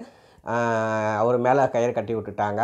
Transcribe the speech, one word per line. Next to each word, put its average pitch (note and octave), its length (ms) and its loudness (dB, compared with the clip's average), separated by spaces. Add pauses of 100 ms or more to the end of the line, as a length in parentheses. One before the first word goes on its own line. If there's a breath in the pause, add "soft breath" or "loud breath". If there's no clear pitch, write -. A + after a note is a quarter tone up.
(460 loud breath)
அஹ், A2 680 0
அவர் A#2 220 2
மேல C3 320 4
கயிறு A#2 240 0
கட்டி A2+ 220 -4
விட்டுட்டாங்க. G#2 480 -4